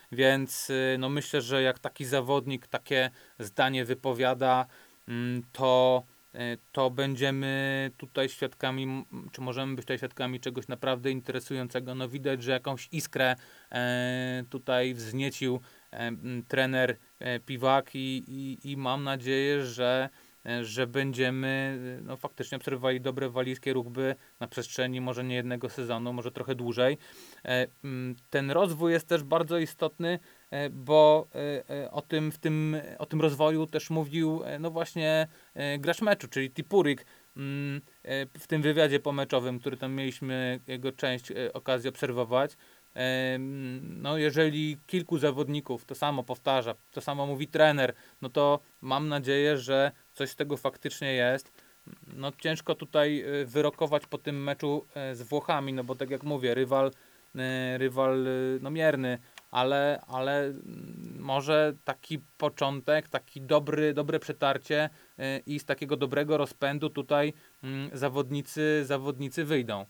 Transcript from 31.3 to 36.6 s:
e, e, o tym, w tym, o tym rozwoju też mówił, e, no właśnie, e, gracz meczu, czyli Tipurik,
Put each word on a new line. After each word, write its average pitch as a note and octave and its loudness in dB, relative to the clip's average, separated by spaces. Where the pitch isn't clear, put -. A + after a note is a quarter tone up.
e, C#3+ -4
e, - -10
o C#3+ -4
tym, D#3 -2
w D#3 -14
tym, D#3 0
o D3+ -6
tym D#3 0
rozwoju D#3 4
też D#3 -6
mówił, D#3+ 0
e, D3 -6
no E3 -4
właśnie, D#3+ 0
e, C#3+ -4
gracz E3 0
meczu, G#3 2
czyli C3+ -2
Tipurik, D#3+ 2